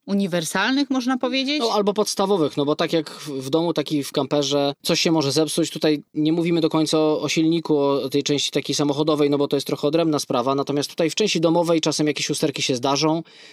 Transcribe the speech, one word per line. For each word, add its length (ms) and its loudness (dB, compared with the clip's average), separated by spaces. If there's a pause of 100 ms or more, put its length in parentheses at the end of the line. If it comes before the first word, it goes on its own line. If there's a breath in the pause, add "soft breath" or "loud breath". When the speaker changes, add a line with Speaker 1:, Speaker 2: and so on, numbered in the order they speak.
Speaker 1:
uniwersalnych, 840 0
można 280 0
powiedzieć. 420 -2
Speaker 2:
No, 120 0
albo 220 2
podstawowych, 640 0
no 80 0
bo 120 0
tak 160 -2
jak 180 0
w, 180 -14
w 220 -8
domu, 220 2
tak 200 -4
i 120 0
w 80 -12
kamperze 600 0 (100)
coś 180 0
się 120 2
może 200 2
zepsuć. 380 0
Tutaj 320 0 (120)
nie 180 0
mówimy 280 0
do 80 2
końca 300 0
o, 220 2
o 80 -2
silniku, 500 2
o, 240 2
o 60 -4
tej 140 0
części 280 -2
takiej 240 -2
samochodowej, 560 2
no 80 2
bo 100 0
to 80 0
jest 100 -2
trochę 220 -2
odrębna 300 0
sprawa. 360 0
Natomiast 360 -2
tutaj 200 -2
w 40 -10
części 260 -2
domowej 400 2
czasem 260 0
jakieś 240 -2
usterki 320 -2
się 140 0
zdarzą. 460 0 (300 loud breath)